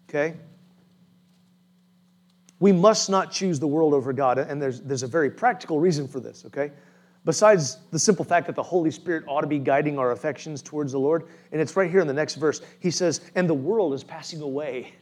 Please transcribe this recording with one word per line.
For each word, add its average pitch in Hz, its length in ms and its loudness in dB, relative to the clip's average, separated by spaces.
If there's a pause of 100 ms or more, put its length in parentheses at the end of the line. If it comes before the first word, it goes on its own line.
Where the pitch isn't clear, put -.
okay? 151 280 -2 (2250)
We 196 120 8
must 208 360 6
not 190 240 0
choose 180 260 -2
the 147 80 -2
world 151 280 4
over 135 180 0
God, 127 240 2
and 147 240 -4
there's, 131 220 -4
there's 131 200 -4
a 131 60 -6
very 151 220 2
practical 196 500 0
reason 147 260 2
for 135 140 -8
this, 113 240 -16
okay? 143 280 -6 (520)
Besides 165 520 4 (160)
the 160 80 -2
simple 170 240 2
fact 175 240 0
that 139 80 -6
the 135 80 -4
Holy 165 260 0
Spirit 160 380 -6
ought 147 140 -2
to 156 40 -2
be 147 140 -2
guiding 143 360 0
our 127 140 0
affections 143 500 -6
towards 147 300 -6
the 135 80 -4
Lord, 156 300 0 (240)
and 156 80 -2
it's - 160 -2
right 190 120 2
here 185 120 4
in 160 80 2
the 135 40 -2
next 147 220 -2
verse, 147 260 -2 (200)
he 180 100 0
says, 170 300 0 (160)
"And 180 120 2
the 165 60 2
world 156 400 0
is 131 80 -8
passing 160 380 -14
away 135 500 -8 (120)